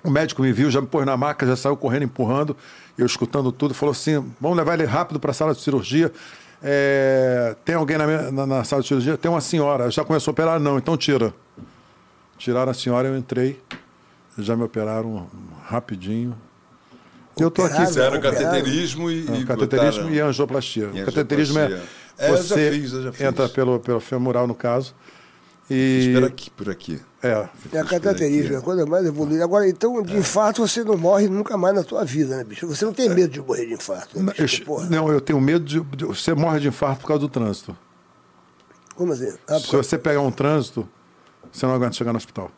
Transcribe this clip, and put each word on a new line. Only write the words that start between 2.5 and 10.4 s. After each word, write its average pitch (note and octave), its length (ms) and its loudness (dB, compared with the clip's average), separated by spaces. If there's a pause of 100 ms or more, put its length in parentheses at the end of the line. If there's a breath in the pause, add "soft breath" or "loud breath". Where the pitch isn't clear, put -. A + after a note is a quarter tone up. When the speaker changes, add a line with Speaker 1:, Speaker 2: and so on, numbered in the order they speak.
Speaker 1:
eu B2 80 4
escutando C3 440 0
tudo, C3 220 -2
falou D3 200 0
assim, D3 300 0 (160)
"Vamos E3+ 200 0
levar E3+ 160 2
ele D#3+ 100 0
rápido D3 340 -2
pra C#3+ 140 -2
sala D#3 220 0
de - 80 -8
cirurgia. C#3 500 2 (500 loud breath)
É, C3+ 1000 2
tem E3 100 0
alguém D#3+ 220 0
na D3+ 100 2
minha, D#3 240 0
na, C3+ 160 -2
na C3 180 0
sala C#3 180 0
de - 60 -4
cirurgia?" C#3 280 2
"Tem E3+ 140 0
uma E3 100 2
senhora." C#3+ 500 0
"Já D3+ 140 -2
começou D3+ 280 0
a - 20 -4
operar?" E3 260 2